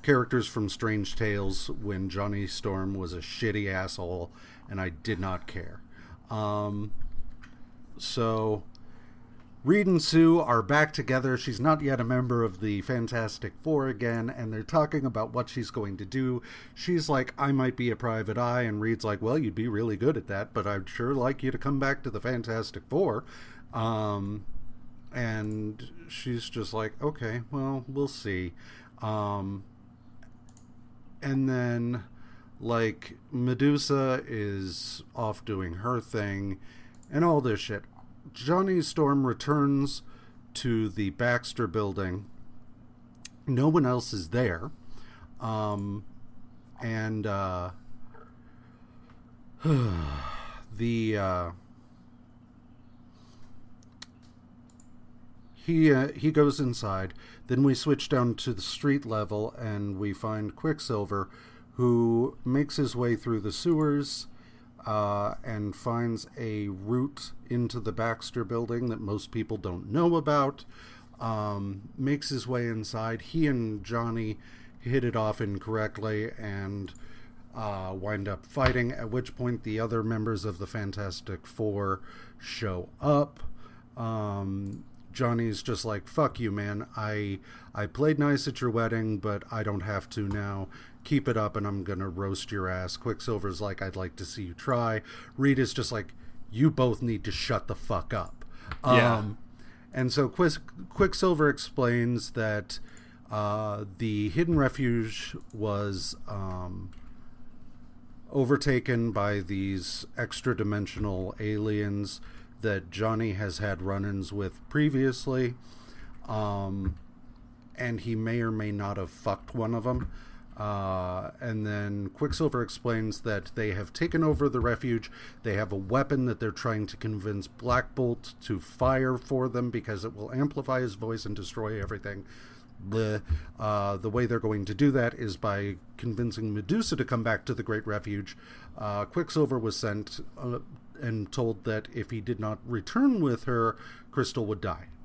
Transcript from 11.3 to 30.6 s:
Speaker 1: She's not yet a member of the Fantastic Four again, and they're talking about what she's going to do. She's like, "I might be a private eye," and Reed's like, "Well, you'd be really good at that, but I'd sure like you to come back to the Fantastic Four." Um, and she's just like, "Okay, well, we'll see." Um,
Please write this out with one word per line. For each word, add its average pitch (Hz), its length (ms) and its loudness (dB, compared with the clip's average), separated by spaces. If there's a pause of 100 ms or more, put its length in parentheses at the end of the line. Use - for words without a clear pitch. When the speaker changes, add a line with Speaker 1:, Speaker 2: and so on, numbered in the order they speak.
Speaker 1:
She's 110 240 -2
not 151 220 6
yet 135 180 2
a 117 40 2
member 123 380 4
of 95 180 0
the 104 220 2
Fantastic 113 720 -2 (100)
Four 143 260 4
again, 117 420 0
and 117 200 -4
they're 107 120 -4
talking 151 420 2
about 113 300 -2
what 123 160 -2
she's 120 200 -4
going 101 280 -4
to 104 80 -6
do. 127 340 0 (340)
She's 165 360 0
like, 127 280 2
"I 139 140 4
might 131 240 4
be 123 140 2
a 110 60 2
private 110 420 -2
eye," 120 240 2
and 107 180 0
Reed's 110 240 0
like, 104 180 0
"Well, 117 160 4
you'd 110 160 0
be 110 140 0
really 107 300 0
good 127 180 4
at 98 120 -6
that, 98 260 -4
but 101 120 0
I'd 98 220 -2
sure 123 260 -2
like 131 280 2
you 131 80 2
to 123 80 -4
come 139 200 2
back 135 240 0
to 127 80 -4
the 104 100 -6
Fantastic 113 680 -2
Four." 139 360 2 (500)
Um, 104 680 0 (680)
and 107 760 -2 (180)
she's - 420 -4
just 107 240 -4
like, 110 180 -2 (100)
"Okay, 120 480 -2
well, 135 380 -2
we'll 139 200 0
see." 92 440 -2 (480)
Um, 101 640 -2 (1600)